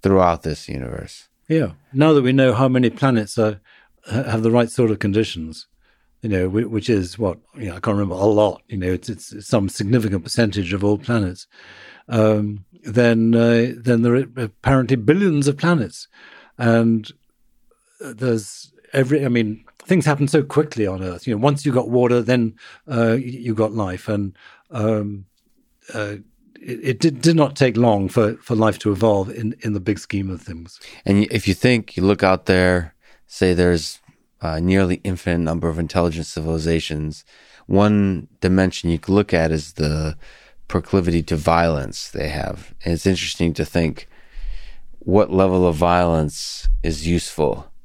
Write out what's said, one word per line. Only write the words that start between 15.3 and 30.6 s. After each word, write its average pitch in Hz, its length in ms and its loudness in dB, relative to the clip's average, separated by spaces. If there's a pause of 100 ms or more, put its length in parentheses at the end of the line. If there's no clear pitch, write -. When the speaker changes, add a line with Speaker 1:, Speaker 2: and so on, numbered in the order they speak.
Speaker 2:
of 143 80 -2
planets. 160 520 -2 (500)
And, 113 520 2 (960)
uh, 135 100 -12
there's 113 580 -4 (200)
every, 139 320 2
I 131 40 0
mean, 110 360 -2 (220)
things 180 180 2
happen 143 240 0
so 151 140 2
quickly 143 440 -2
on 95 160 -6
Earth. 90 240 -8
You 120 80 -2
know, 104 80 -2
once 143 220 0
you 147 80 0
got 123 160 0
water, 120 320 2
then, 117 360 0 (320)
uh, 117 260 2
y-, 131 100 -2
you 120 300 -6
got 107 180 0
life. 95 360 -6
And, 101 280 -4 (340)
um, 107 560 -4 (680)
uh, 104 220 -8 (440)
it, 123 220 -12
it 131 180 -4
did, 143 220 2
did 165 140 4
not 143 180 2
take 123 220 2
long 107 320 2
for, 110 280 0
for - 200 -4
life 107 240 2
to 107 100 0
evolve 101 400 2
in, 113 300 -6
in 110 120 -4
the 101 80 -4
big 101 180 -2
scheme 98 320 -6
of 87 120 -10
things. 85 380 -16 (240)